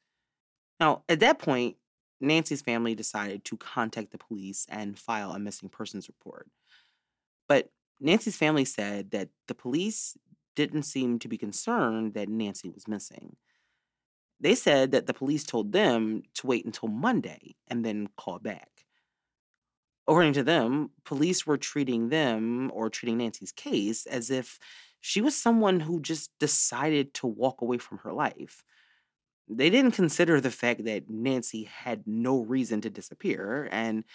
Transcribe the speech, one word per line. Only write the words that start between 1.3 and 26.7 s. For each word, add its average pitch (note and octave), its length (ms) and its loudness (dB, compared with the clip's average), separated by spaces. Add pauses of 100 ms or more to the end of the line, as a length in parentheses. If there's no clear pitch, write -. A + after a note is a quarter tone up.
point, B2 380 0 (440)
Nancy's D3+ 420 0
family A#2 320 -2
decided G#2 520 -6
to A2 100 -8
contact A2 560 -6
the - 60 -18
police G2 520 -10
and G2+ 280 -10
file G#2 340 -6
a F2+ 60 -8
missing G2+ 300 -10
persons G2 400 -12
report. - 400 -20 (1000)
But C#3 220 4 (300)
Nancy's F#3 360 2
family D3+ 280 4
said G2+ 460 -4
that G2 180 -4 (180)
the B2 80 -8
police F3 600 -4 (400)
didn't D3 280 -2
seem B2 340 0
to A#2 100 -10
be A2 80 -4
concerned A2 800 -2
that G#2 140 -6
Nancy G#2 420 -4
was - 180 -16
missing. - 480 -10 (1040)
They F3 140 6
said C3+ 380 6
that C3 140 4
the - 80 -2
police C#3+ 300 -2
told G#2+ 280 -2
them A#2 500 4 (120)
to - 120 -8
wait B2+ 180 0
until A2+ 240 -6
Monday C3 680 -2 (100)
and A#2+ 180 -4
then G#2 320 -4
call F2+ 220 -10
back. G#2 320 -10 (1400)
According D#3 260 8
to C#3 80 2
them, C#3 480 2 (140)
police D#3+ 420 0
were D3 120 2
treating B2 500 -2
them B2 640 0
or A2 160 -4
treating A#2 300 -4
Nancy's A#2 340 -6
case A2+ 540 -2
as B2 240 -6
if C3 280 -4 (420)
she - 200 -2
was C#4+ 160 2
someone G#3+ 440 4
who D#3+ 200 -2
just D#3 300 -6 (100)
decided C#3+ 720 2